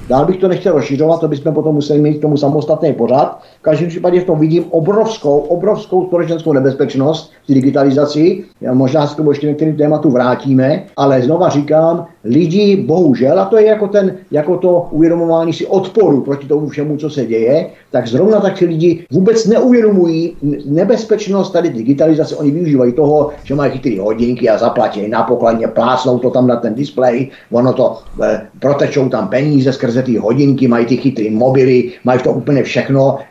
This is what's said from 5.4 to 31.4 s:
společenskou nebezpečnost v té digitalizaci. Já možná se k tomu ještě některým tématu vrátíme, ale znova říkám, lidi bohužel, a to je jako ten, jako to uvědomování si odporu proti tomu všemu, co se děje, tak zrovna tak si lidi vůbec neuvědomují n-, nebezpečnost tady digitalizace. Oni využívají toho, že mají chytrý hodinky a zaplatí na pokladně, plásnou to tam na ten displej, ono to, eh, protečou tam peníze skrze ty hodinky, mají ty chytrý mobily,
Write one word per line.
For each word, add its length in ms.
společenskou 460
nebezpečnost 800
v 40
té 60
digitalizaci. 880
Já 120
možná 340
se 60
k 40
tomu 140
ještě 160
některým 300
tématu 320
vrátíme, 720
ale 240
znova 280
říkám, 560
lidi 520
bohužel, 520
a 60
to 120
je 80
jako 220
ten, 280
jako 260
to 340
uvědomování 600
si 120
odporu 560
proti 260
tomu 200
všemu, 300
co 120
se 160
děje, 420
tak 160
zrovna 320
tak 180
si 80
lidi 460
vůbec 360
neuvědomují 960
n-, 220
nebezpečnost 880
tady 180
digitalizace. 640
Oni 160
využívají 420
toho, 360
že 120
mají 160
chytrý 280
hodinky 500
a 80
zaplatí 500
na 160
pokladně, 440
plásnou 520
to 100
tam 180
na 80
ten 180
displej, 560
ono 220
to, 240
eh, 180
protečou 500
tam 180
peníze 460
skrze 300
ty 140
hodinky, 500
mají 180
ty 120
chytrý 320
mobily, 640